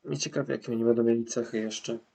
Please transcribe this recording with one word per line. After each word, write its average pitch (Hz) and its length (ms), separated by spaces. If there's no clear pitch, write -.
Mnie 143 140
ciekawe, 139 340
jakie 123 200
oni 113 120
będą 117 180
mieli 117 220
cechy 117 340
jeszcze. 110 400